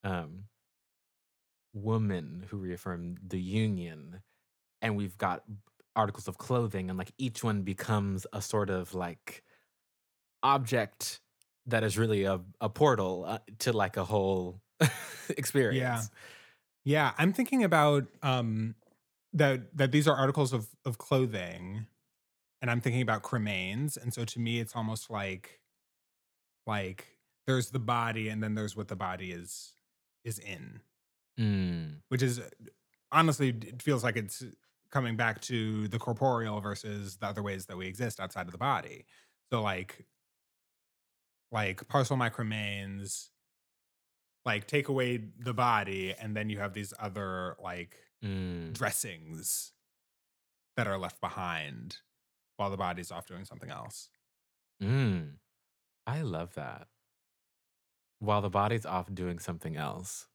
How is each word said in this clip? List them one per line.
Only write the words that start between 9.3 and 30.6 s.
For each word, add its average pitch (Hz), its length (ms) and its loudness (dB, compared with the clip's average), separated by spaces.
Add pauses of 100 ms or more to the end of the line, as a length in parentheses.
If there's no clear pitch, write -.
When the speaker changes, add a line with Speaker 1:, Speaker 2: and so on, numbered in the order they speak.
Speaker 1:
object 127 760 2 (460)
that 113 180 2
is 101 140 2
really 110 260 4
a, 95 160 2 (220)
a 110 80 0
portal, 98 580 4
uh, 110 120 -2 (200)
to, 123 140 2
like, 101 240 2
a 95 80 2
whole 95 560 2 (180)
<laughs> - 500 2
experience. 131 480 2
Speaker 2:
Yeah. 123 240 0 (840)
Yeah, 143 320 6
I'm 180 160 6
thinking 247 320 4
about, 147 400 8 (180)
um, 117 520 2 (580)
that, 139 440 4
that 135 140 6
these 147 160 8
are 147 80 8
articles 135 380 4
of, 110 160 -2 (160)
of 120 120 -2
clothing, 101 880 0 (760)
and 123 100 0
I'm 120 100 2
thinking 123 200 2
about 110 220 2
cremains, 107 800 -2
and 120 120 -2
so 120 120 -2
to 120 140 -6
me, 117 200 0
it's 110 160 -6
almost 110 340 -4
like, 98 500 -6 (1040)
like, 98 520 -4 (280)
there's 127 260 0
the 135 80 0
body, 113 500 0
and 107 120 -2
then 107 140 0
there's 107 220 -4
what 101 100 -6
the 104 80 -6
body 92 360 -6
is, 85 420 -12 (500)
is 110 160 -6
in. 71 400 -12 (600)